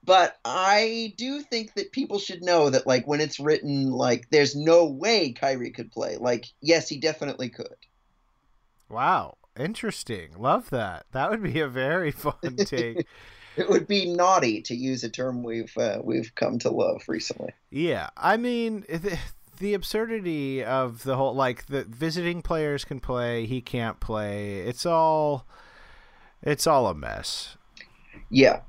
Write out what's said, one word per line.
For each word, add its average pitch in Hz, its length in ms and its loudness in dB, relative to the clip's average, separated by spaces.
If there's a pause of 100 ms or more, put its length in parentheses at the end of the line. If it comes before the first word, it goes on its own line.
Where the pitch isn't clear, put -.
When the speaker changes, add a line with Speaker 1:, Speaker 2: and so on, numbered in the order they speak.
Speaker 1:
But 180 440 6
I 208 720 2
do 269 240 -6
think 226 320 -6
that - 180 -6
people 233 260 -2
should 180 240 -8
know 170 280 6
that, 131 160 2
like, 127 200 2
when 147 140 0
it's 151 180 -2
written, 143 520 2
like, 123 400 0
there's 143 260 6
no 165 300 8
way 156 460 2
Kyrie 131 400 -2
could 110 200 -10
play. - 240 -4
Like, - 300 0 (160)
yes, 156 260 4
he 151 80 -6
definitely 151 540 -4
could. - 260 -14 (1120)
Speaker 2:
Wow. 123 480 0 (220)
Interesting. 123 800 -6
Love 156 320 0
that. 98 420 -4
That 147 180 0
would 220 120 -2
be 156 180 -2
a 147 80 0
very 143 420 -2
<laughs> - 20 -8
fun 143 520 -6
take. 120 420 -4 (500)
Speaker 1:
It 180 140 -2
would 175 180 2
be 202 160 2
naughty, 170 560 2
to - 140 -8
use 127 280 -4
a 117 60 -6
term 127 340 -6
we've, 113 360 -8
uh, 113 260 -2
we've 123 300 -2
come - 240 -2
to - 120 0
love - 380 0
recently. - 460 -6 (160)
Speaker 2:
Yeah. 135 440 -2
I 190 220 2
mean, 233 500 -4
the, 165 320 -6 (400)
the 202 140 -2
absurdity 180 920 -4
of 123 420 -2
the 131 120 0
whole, 131 180 2
like, 131 320 0
the 139 180 -4
visiting 165 580 -4
players 151 420 -2
can 135 160 -10
play, 120 460 -2
he 123 160 -4
can't 117 360 -4
play. 104 600 -4
It's 101 260 -6
all, 156 640 2 (960)
it's - 240 0
all 139 200 4
a 90 80 0
mess. - 600 -8 (720)
Speaker 1:
Yeah. 131 400 8